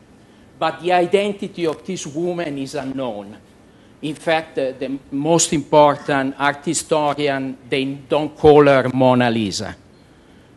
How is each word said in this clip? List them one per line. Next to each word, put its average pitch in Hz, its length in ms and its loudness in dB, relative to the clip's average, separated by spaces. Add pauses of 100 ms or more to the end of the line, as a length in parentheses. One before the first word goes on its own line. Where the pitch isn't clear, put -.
(580)
But 160 220 -4
the 170 120 -2
identity 185 760 0
of 151 200 -6
this 180 200 -8
woman 165 520 -6
is 135 160 -8
unknown. 127 640 -8 (640)
In 147 160 -8
fact, 160 420 -4
uh, 131 140 -2
the 131 260 -8 (140)
most 156 400 0
important 143 840 2
art 143 280 -2
historian, 143 920 -2 (120)
they 135 160 -2
don't 143 520 -4
call 147 300 8
her 131 260 4
Mona 127 380 4
Lisa. 101 460 -4 (800)